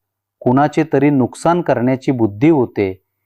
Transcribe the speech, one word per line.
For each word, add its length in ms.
कुणाचे 520
तरी 180
नुकसान 500
करण्याची 520
बुद्धी 380
होते 420